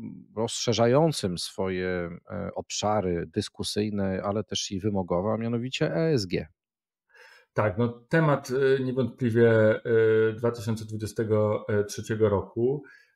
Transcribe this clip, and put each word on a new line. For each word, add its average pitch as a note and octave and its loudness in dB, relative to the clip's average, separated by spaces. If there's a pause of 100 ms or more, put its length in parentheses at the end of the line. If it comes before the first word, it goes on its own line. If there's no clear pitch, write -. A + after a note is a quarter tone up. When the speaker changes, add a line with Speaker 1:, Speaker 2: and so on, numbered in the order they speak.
(360)
Speaker 1:
rozszerzającym A#2 0
swoje, F#2 -4 (440)
e, F#2 -8
obszary F2+ -2
dyskusyjne, G2+ -4
ale G2+ -2
też - -8
i F#2+ -4
wymogowe, F#2 -2
a A2 -2
mianowicie A#2 -4
E D#3+ 0
S G#2+ 0
G. E2+ -4 (1040)
Speaker 2:
Tak, G#2 0
no A#2+ 2 (220)
temat, D3 2 (280)
e, C3 -2
niewątpliwie, A#2+ 2
e, A2 6 (520)
dwa A#2 0
tysiące G#2+ -4
dwudziestego G#2+ 0 (220)
trzeciego G#2+ 0
roku. A#2 0 (320)